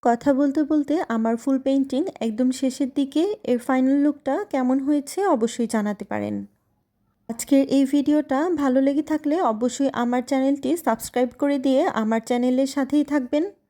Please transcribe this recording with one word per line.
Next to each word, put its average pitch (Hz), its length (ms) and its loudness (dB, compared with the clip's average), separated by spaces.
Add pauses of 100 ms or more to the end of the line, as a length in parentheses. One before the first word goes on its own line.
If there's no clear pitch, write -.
কথা 240 300 0
বলতে 277 300 2
বলতে 294 460 0
আমার 226 280 0
ফুল 269 220 -2
পেইন্টিং 269 460 0 (160)
একদম 226 300 0
শেষের 254 440 -2
দিকে, 302 500 -2
এর 247 140 0
ফাইনাল 262 380 2
লুকটা 294 480 0
কেমন 262 360 0
হয়েছে 294 460 -2
অবশ্যই 233 400 0
জানাতে 208 380 -4
পারেন। - 420 -6 (840)
আজকের 269 400 0
এই 269 160 4
ভিডিওটা 294 640 0
ভালো 277 300 2
লেগে 277 220 2
থাকলে 302 380 -2
অবশ্যই 247 520 0
আমার 240 300 0
চ্যানেলটি 269 540 0
সাবস্ক্রাইব 247 520 -2 (100)
করে 285 200 0
দিয়ে 269 300 2
আমার 220 320 0
চ্যানেলের 254 460 0
সাথেই 285 380 0
থাকবেন। 285 400 0 (260)